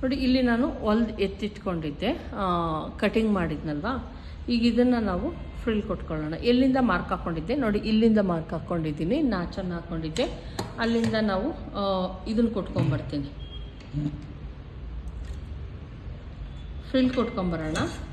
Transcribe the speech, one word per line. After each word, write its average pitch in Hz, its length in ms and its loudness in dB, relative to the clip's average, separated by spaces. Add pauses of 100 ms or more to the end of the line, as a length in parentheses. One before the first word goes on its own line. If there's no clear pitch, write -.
ನೋಡಿ, 262 160 0 (100)
ಇಲ್ಲಿ 262 140 6 (100)
ನಾನು 240 160 4 (180)
ಹೊಲ್ದ್ 220 280 4 (140)
ಎತ್ತಿಟ್ಕೊಂಡಿದ್ದೆ, 180 840 -2 (320)
ಆ, - 20 0 (580)
ಕಟಿಂಗ್ 214 360 4
ಮಾಡಿದ್ನಲ್ವಾ, 156 540 -2 (640)
ಈಗ 226 80 2 (100)
ಇದನ್ನ 247 240 6 (140)
ನಾವು 185 160 0 (360)
ಫ್ರಿಲ್ 214 280 0
ಕೊಟ್ಕೊಳ್ಳೋಣ. 156 440 -2 (160)
ಎಲ್ಲಿಂದ 262 280 6 (120)
ಮಾರ್ಕ್ 175 220 2
ಹಾಕ್ಕೊಂಡಿದ್ದೆ 175 420 -2 (100)
ನೋಡಿ, 208 140 2 (120)
ಇಲ್ಲಿಂದ 220 300 8 (120)
ಮಾರ್ಕ್ 165 240 -2
ಹಾಕ್ಕೊಂಡಿದ್ದೀನಿ, 160 600 0 (180)
ನಾಚನ್ನ 180 440 -4
ಹಾಕ್ಕೊಂಡಿದ್ದೆ, 160 480 -2 (560)
ಅಲ್ಲಿಂದ 226 340 2 (140)
ನಾವು, 196 180 0 (320)
ಆ, - 20 0 (500)
ಇದನ್ನ 226 260 4
ಕೊಟ್ಕೊಂಬರ್ತೀನಿ, 139 720 0 (3500)
ಫ್ರಿಲ್ 254 280 6
ಕೊಟ್ಕೊಂಬರೋಣ. 170 600 0 (340)